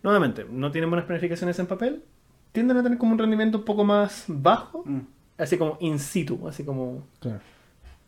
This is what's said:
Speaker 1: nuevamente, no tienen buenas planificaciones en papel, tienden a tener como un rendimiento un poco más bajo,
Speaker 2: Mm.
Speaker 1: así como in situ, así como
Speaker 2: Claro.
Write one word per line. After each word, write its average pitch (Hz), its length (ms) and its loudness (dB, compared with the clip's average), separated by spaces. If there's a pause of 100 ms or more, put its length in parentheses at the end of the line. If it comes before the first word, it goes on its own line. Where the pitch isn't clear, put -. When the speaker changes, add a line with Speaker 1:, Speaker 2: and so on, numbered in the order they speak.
Speaker 1:
nuevamente, 165 480 2
no 131 220 -4
tienen 160 180 -2
buenas 175 160 0
planificaciones 175 540 -4
en 180 80 -2
papel, 240 340 -4 (500)
tienden 247 260 2
a 247 60 2
tener 240 140 2
como 233 140 2
un 220 80 2
rendimiento 220 400 2
un 214 60 -12
poco 208 180 2
más 208 440 2
bajo, 196 580 2
Speaker 2:
Mm. 139 140 -4 (380)
Speaker 1:
así 175 200 0
como 156 240 0
in 156 180 0
situ, 147 480 -4
así 151 160 -10
como 135 420 -6 (140)
Speaker 2:
Claro. 110 220 -6 (680)